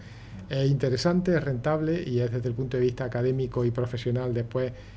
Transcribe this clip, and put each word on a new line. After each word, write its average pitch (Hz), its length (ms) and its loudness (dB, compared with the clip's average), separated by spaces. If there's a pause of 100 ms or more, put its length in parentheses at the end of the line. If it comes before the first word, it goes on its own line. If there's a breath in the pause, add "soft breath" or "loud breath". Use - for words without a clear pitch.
(500 loud breath)
es 135 180 2
interesante, 165 680 4
es 147 80 2
rentable 156 600 0
y 120 180 2
es, 120 100 2
desde 123 180 -2
el 117 60 -2
punto 131 220 -2
de 123 40 4
vista 123 240 0
académico 123 600 0
y 120 40 4
profesional, 123 640 -2
después 123 400 -2 (240 loud breath)